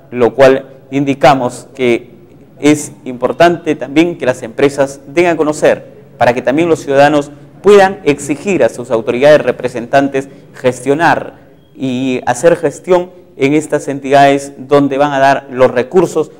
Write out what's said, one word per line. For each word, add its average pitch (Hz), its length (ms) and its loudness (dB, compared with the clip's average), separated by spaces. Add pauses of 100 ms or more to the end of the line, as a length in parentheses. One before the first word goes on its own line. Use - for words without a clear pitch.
(120)
lo 120 220 0
cual 135 320 4 (260)
indicamos 135 840 -2
que 120 360 -2 (480)
es 147 320 0 (120)
importante 127 720 0
también 151 420 -2
que 131 80 -6
las 123 180 -2
empresas 139 640 -2
den 165 200 0
a 170 80 0
conocer 151 500 -2 (320)
para 120 160 2
que 123 80 -6
también 151 280 -2
los 156 100 0
ciudadanos 143 520 0 (300)
puedan 196 420 4
exigir 147 600 -2
a 113 60 2
sus 123 220 -10
autoridades 123 500 2
representantes 127 880 -4 (240)
gestionar 131 880 -2 (360)
y 127 500 -4
hacer 170 300 2
gestión 175 560 -2 (240)
en 135 180 0
estas 151 340 -2
entidades 139 720 2
donde 139 400 0
van 143 140 0
a 135 80 -2
dar 139 300 2
los 127 220 2
recursos 151 680 -2